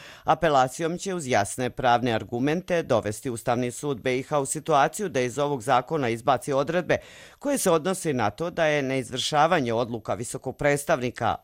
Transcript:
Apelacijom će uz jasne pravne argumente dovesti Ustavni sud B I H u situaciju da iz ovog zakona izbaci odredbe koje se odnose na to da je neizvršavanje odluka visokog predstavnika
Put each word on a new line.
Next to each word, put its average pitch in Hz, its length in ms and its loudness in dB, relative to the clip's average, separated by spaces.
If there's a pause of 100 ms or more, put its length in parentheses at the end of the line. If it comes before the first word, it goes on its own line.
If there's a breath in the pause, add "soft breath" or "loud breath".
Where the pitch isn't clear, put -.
(240 loud breath)
Apelacijom 156 760 2
će 196 160 -6
uz 170 140 -6
jasne 120 420 0
pravne 120 440 2
argumente 147 680 -2
dovesti 107 460 -2
Ustavni 123 420 -2
sud 139 300 -6
B 127 160 0
I 131 60 -4
H 151 160 -2
u 135 60 0
situaciju 151 640 0
da 131 120 0
iz 123 180 -2
ovog 143 220 -2
zakona 127 480 0
izbaci 123 440 0
odredbe 151 440 0 (420 loud breath)
koje 277 180 -2
se 190 140 2
odnose 165 420 0
na 117 160 0
to 165 200 -6
da 170 160 0
je 147 160 2
neizvršavanje 135 920 0
odluka 113 400 -2
visokog 117 440 -8
predstavnika 135 840 0